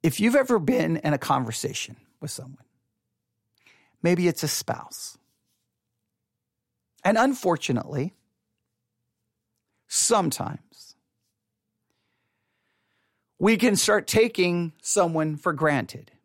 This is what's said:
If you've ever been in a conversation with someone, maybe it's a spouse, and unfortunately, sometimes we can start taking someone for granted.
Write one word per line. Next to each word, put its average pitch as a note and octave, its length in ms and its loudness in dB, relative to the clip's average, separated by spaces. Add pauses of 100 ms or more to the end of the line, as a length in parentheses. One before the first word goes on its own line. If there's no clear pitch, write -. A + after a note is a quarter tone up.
If D#3 160 0
you've A#3 160 2
ever C4 240 4
been E3 380 0
in D3+ 160 0
a C#3 60 0
conversation - 760 -4 (260)
with D3+ 120 -10
someone, C3 320 -16 (1400)
maybe F3 240 2
it's - 160 0
a D3+ 60 -4
spouse, - 680 -8 (1900)
and G#3+ 120 2
unfortunately, F3+ 960 0 (1700)
sometimes - 1080 -4 (2500)
we G#3+ 180 4
can G#3 200 4
start - 320 2
taking F3+ 640 2 (100)
someone D#3+ 540 0
for E3 160 -2
granted. C#3+ 580 -2 (140)